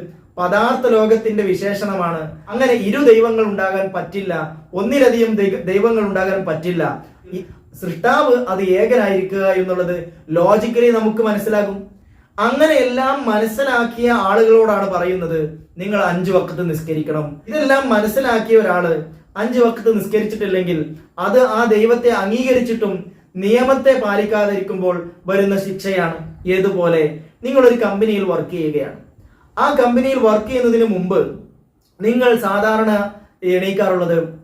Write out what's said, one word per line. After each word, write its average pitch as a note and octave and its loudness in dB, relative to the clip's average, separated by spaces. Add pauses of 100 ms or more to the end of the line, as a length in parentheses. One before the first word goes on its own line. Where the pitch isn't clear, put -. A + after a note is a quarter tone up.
(400)
പദാർത്ഥ G#3+ 0 (100)
ലോകത്തിന്റെ G#3+ 2
വിശേഷണമാണ്. F#3+ -4 (300)
അങ്ങനെ B3 2 (140)
ഇരു C4 0 (120)
ദൈവങ്ങൾ A3+ 4
ഉണ്ടാകാൻ F#3+ -2 (100)
പറ്റില്ല, F3+ -6 (460)
ഒന്നിലധികം A#3 2
ദൈ-, G3 0
ദൈവങ്ങൾ G#3+ 2
ഉണ്ടാകാൻ F#3+ -2 (100)
പറ്റില്ല. E3 -4 (520)
ഈ - -8 (440)
സൃഷ്ടാവ് B3 0 (160)
അത് G#3 -2 (180)
ഏകനായിരിക്കുക G3 0 (160)
എന്നുള്ളത് F3+ -2 (420)
ലോജിക്കലി A#3 4
നമുക്ക് A3 0
മനസ്സിലാകും. G3+ -2 (680)
അങ്ങനെ C#4+ 2 (100)
എല്ലാം C4 0 (160)
മനസ്സിലാക്കിയ A#3 -2 (200)
ആളുകളോടാണ് A3 4
പറയുന്നത്, F3 -2 (420)
നിങ്ങൾ G3+ -2 (120)
അഞ്ചു F3+ -2
വഖത്ത് F3+ -2
നിസ്കരിക്കണം. D3+ -4 (240)
ഇതെല്ലാം C#4 0 (120)
മനസ്സിലാക്കിയ A3+ 2
ഒരാള് F3 0 (480)
അഞ്ചു B3 -2
വഖത്ത് A3+ 0
നിസ്കരിച്ചിട്ടില്ലെങ്കിൽ F#3+ -2 (460)
അത് G#3 2 (180)
ആ - 0 (160)
ദൈവത്തെ A#3 2 (100)
അംഗീകരിച്ചിട്ടും A3+ 0 (500)
നിയമത്തെ C4 4 (100)
പാലിക്കാതിരിക്കുമ്പോൾ G3+ -2 (340)
വരുന്ന G3 2 (100)
ശിക്ഷയാണ്. F3+ -4 (360)
ഏതുപോലെ, F3 2 (420)
നിങ്ങളൊരു B3+ 4
കമ്പനിയിൽ G3+ 0
വർക്ക് D#3+ -4
ചെയ്യുകയാണ്. D3+ -4 (680)
ആ C#4 2 (140)
കമ്പനിയിൽ B3+ 2
വർക്ക് G#3+ 2
ചെയ്യുന്നതിന് A#3 2
മുമ്പ് F3+ 0 (840)
നിങ്ങൾ A#3+ 2 (160)
സാധാരണ G#3+ 0 (640)
എണീക്കാറുള്ളത് F#3 0 (260)